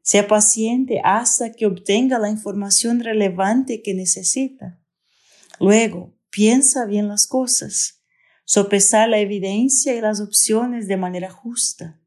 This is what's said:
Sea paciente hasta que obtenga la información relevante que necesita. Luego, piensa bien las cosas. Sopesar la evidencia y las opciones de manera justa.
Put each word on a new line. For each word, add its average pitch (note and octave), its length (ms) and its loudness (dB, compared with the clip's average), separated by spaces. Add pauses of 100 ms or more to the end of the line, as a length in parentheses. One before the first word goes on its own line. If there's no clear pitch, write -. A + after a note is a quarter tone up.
Sea G3+ 260 2
paciente A3 760 0
hasta A3+ 480 0
que A3 140 -6
obtenga A3+ 520 0
la G#3 120 -2
información G#3+ 720 -2
relevante A3 800 0
que G3 120 -6
necesita. F#3+ 840 -4 (800)
Luego, G3+ 560 2 (160)
piensa A#3+ 540 4
bien G#3 220 -2
las G#3 200 -2
cosas. - 760 -4 (440)
Sopesar G#3 640 2
la G#3+ 100 2
evidencia G#3 760 -2
y A#3 60 -6
las G#3+ 200 -2
opciones A3 680 -2
de F#3+ 100 -2
manera F3+ 320 -6
justa. F#3 760 -10